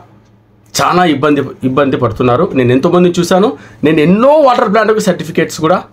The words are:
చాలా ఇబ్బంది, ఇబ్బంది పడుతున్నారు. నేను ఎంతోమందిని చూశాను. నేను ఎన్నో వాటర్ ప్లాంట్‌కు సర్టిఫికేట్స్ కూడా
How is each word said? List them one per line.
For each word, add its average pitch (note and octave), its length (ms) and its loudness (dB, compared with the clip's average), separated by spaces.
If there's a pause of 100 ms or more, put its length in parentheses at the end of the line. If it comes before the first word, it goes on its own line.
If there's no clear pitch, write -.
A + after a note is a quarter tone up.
(800)
చాలా E3 240 2
ఇబ్బంది, D3 360 0 (220)
ఇబ్బంది C3 340 0
పడుతున్నారు. B2 560 0
నేను B2 180 0
ఎంతోమందిని F3 480 2
చూశాను. F#3+ 380 0 (260)
నేను D#3 160 2
ఎన్నో G3+ 300 2
వాటర్ B3+ 420 2
ప్లాంట్‌కు G#3+ 280 0
సర్టిఫికేట్స్ D#3+ 640 -4
కూడా D#3+ 320 0